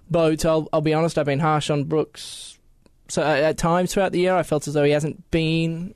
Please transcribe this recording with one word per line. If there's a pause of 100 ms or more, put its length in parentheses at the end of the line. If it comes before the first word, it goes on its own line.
(120)
boat.
I'll,
I'll
be
honest,
I've
been
harsh
on
Brooks. (480)
So,
uh,
at
times
throughout
the
year,
I
felt
as
though
he
hasn't
been